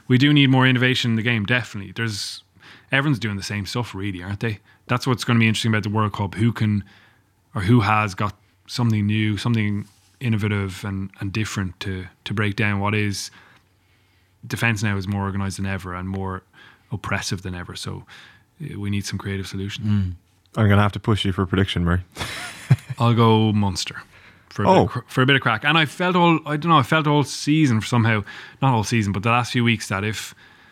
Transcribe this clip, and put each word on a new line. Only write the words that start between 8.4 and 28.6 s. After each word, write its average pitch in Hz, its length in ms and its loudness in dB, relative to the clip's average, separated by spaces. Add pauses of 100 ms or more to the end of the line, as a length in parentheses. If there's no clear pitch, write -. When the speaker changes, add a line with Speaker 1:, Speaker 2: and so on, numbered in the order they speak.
Speaker 1:
something 113 400 0
new, 107 300 0
something 104 500 -2 (340)
innovative 104 640 -2
and, 98 260 -8 (100)
and 98 120 -6
different 101 480 -4
to, 92 260 -8 (180)
to - 80 -8
break 101 240 -2
down 104 240 0
what 104 140 -2
is, 104 360 -4 (1160)
defence 113 360 -2
now 104 140 0
is 95 120 -6
more 101 160 0
organised 98 320 -4
than 95 100 -4
ever 92 280 -6
and 92 140 -8
more 95 340 -6 (500)
oppressive 98 500 -4
than 92 120 -8
ever. 90 200 -12
So, 95 300 -12 (580)
uh, - 160 -12
we 101 120 -4
need 101 140 -2
some - 140 -6
creative 98 300 -6
solutions. 101 400 -8
Speaker 2:
Mm. 95 260 2 (420)
Speaker 3:
I'm 107 120 4
gonna 101 140 6
have 101 100 2
to 104 80 -8
push 107 240 2
you 98 80 0
for 98 100 0
a 92 60 0
prediction, 95 360 2
Murray. 87 180 2 (480)
<laughs> - 480 0
Speaker 1:
I'll 117 160 4
go 110 380 6
Munster 101 500 -2 (460)
for - 160 -6
a - 40 2
Speaker 3:
Oh. 190 60 6
Speaker 1:
bit 156 100 6
of - 60 -2
cr-, - 180 -8
for - 140 2
a 127 40 4
bit 139 100 6
of 127 60 2
crack. 113 220 0
And 151 120 4
I 160 80 4
felt 180 320 -2
all, 170 300 6
I 147 100 -4
don't 156 140 0
know, 160 80 8
I 135 60 4
felt 160 240 2
all 147 160 4
season 143 580 2
somehow, 113 400 2 (400)